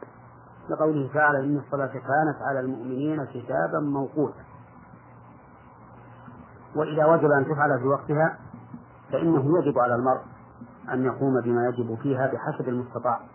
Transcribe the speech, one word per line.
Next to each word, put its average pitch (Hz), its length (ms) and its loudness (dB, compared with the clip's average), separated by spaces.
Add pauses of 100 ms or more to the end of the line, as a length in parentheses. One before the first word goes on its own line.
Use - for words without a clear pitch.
(680)
لقوله 151 440 0
تعالى: 147 260 4
"إن 143 180 0
الصلاة 135 300 -4
كانت 135 540 -2
على 135 180 -2
المؤمنين 131 640 -4
كتابا 143 540 -2
موقوتا". 143 640 -2 (2250)
وإذا 151 300 2
وجب 156 260 6
أن 139 140 4
تفعل 147 340 2
في 127 80 -2
وقتها 151 500 0 (720)
فإنه 160 480 2
يجب 135 200 2
على 120 160 4
المرء 127 260 2 (720)
أن 131 120 0
يقوم 127 360 0
بما 120 260 2
يجب 117 280 -4
فيها 131 320 0
بحسب 127 420 -6
المستطاع، 123 500 -2 (160)